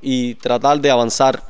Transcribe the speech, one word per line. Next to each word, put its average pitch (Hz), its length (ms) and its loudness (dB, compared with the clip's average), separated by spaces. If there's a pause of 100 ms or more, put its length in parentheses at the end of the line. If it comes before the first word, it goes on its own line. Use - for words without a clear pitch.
y 127 320 -4
tratar 123 440 0
de 143 120 2
avanzar 127 600 2